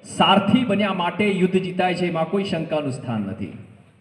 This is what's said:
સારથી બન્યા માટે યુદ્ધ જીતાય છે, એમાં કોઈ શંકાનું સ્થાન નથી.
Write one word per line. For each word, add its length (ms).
સારથી 600
બન્યા 300
માટે 320
યુદ્ધ 320
જીતાય 360
છે, 140
એમાં 220
કોઈ 140
શંકાનું 480
સ્થાન 300
નથી. 360